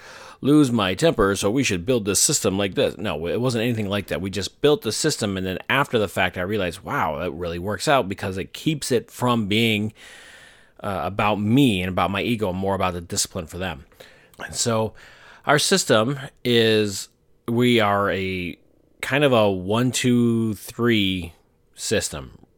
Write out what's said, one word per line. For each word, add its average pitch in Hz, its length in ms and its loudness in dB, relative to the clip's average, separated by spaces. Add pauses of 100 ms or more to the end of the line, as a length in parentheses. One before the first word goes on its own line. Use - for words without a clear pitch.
(420)
lose 139 320 6
my 98 200 2
temper, 101 440 2
so 101 120 0
we 127 140 2
should 90 220 -2
build 120 180 0
this 95 160 0
system 101 380 0
like 101 180 -2
this." 113 220 0
No, 85 300 -4
it 85 120 -2
wasn't 120 240 0
anything 113 240 -2
like 101 200 -2
that. 76 120 -4
We 95 100 -4
just 95 320 -6
built 143 200 4
the 107 100 -4
system, 104 460 -2
and 92 80 -4
then 92 140 -4 (100)
after 131 280 0
the 101 120 2
fact, 92 280 -2
I 92 40 -4
realized, 92 400 -4
"Wow, 92 380 -4
that 87 120 -4
really 85 280 -8
works 98 280 -6
out," 131 220 2
because 98 280 -6
it 92 140 -8
keeps - 400 -4
it 151 180 0
from 120 380 0
being 110 460 2 (880)
uh, 95 220 -4
about 104 360 0
me 110 420 4
and 92 80 -2
about 90 220 0
my 98 100 -2
ego, 101 320 -2
more 95 220 -2
about 92 180 -2
the 87 80 -8
discipline 87 460 -6
for 90 100 -14
them. 85 280 -8 (580)
And - 120 -14
so 110 380 -2 (520)
our 147 140 4
system 135 600 2 (240)
is, 110 640 2 (380)
we 120 320 4
are 101 320 2
a 92 460 -4 (440)
kind 139 220 0
of 135 100 4
a 107 160 4
one, 101 420 0
two, 117 640 2
three 95 800 0 (420)
system. 78 600 -4 (200)